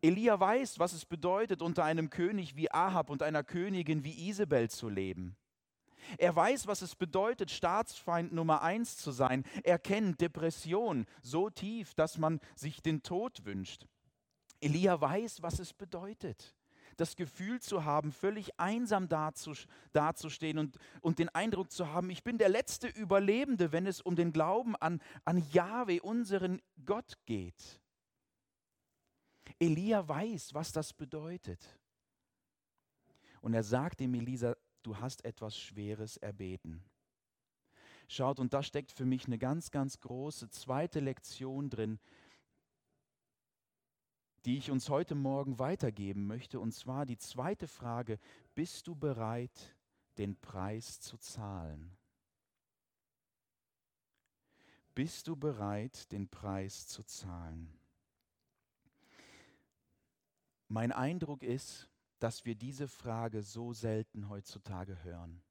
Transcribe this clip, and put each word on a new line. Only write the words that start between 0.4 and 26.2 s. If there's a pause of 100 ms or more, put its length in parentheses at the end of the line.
was
es
bedeutet,
unter
einem
König
wie
Ahab
und
einer
Königin
wie
Isabel
zu
leben. (840)
Er
weiß,
was
es
bedeutet,
Staatsfeind
Nummer
eins
zu
sein. (200)
Er
kennt
Depression (160)
so
tief,
dass
man (160)
sich
den
Tod
wünscht. (760)
Elia
weiß,
was
es
bedeutet, (420)
das
Gefühl
zu
haben,
völlig
einsam
dazu-, (260)
dazustehen
und, (240)
und
den
Eindruck
zu
haben,
ich
bin
der
letzte
Überlebende,
wenn
es
um
den
Glauben
an, (220)
an
Jahwe,
unseren (240)